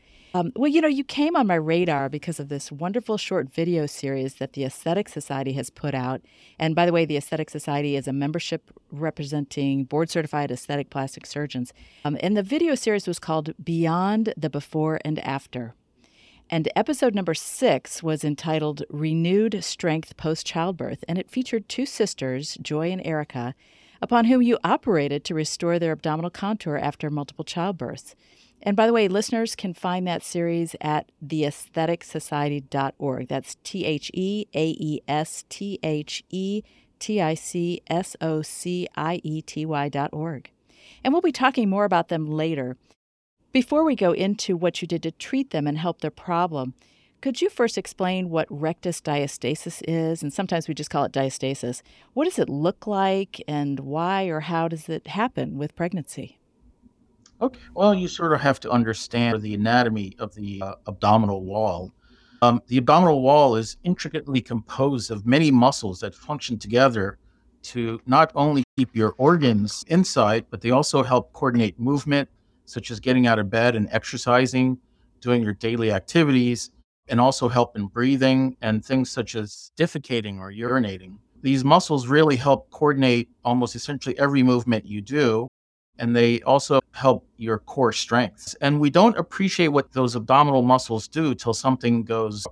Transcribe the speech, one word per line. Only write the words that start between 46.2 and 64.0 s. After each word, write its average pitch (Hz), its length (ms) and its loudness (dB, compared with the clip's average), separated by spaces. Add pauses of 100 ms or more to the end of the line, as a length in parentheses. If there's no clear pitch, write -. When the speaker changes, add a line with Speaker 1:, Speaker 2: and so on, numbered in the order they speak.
Speaker 1:
could 269 180 -4
you 370 80 2
first 233 300 -2
explain 185 500 -4
what 160 220 -2
rectus 160 500 -4
diastasis 143 880 -4
is? 165 340 -2
And 147 100 -4
sometimes 180 360 -4
we 156 60 -4
just 147 160 -10
call 143 140 0
it - 80 -4
diastasis. 135 680 -4 (320)
What 294 140 0
does 370 120 -4
it 175 120 0
look 151 360 -2
like, 196 640 -2
and 143 320 -4
why 170 440 -2
or 160 160 -4
how 165 280 -2
does 165 220 -8
it - 160 -8
happen 175 500 -4
with 147 180 -6
pregnancy? 165 640 -8 (1040)
Speaker 2:
Okay, 254 180 -2 (160)
well, 202 200 6
you 180 120 0
sort 165 280 0
of 139 80 0
have 139 180 2
to - 100 -8
understand 117 720 0
the 107 140 -6
anatomy 110 640 2
of 110 160 -10
the, 101 280 -10
uh, 98 120 -8 (120)
abdominal 101 560 4
wall. 95 500 -2 (500)
Um, 120 240 6
the 123 100 0
abdominal 147 460 6
wall 135 340 6
is 110 260 -4
intricately 147 600 -2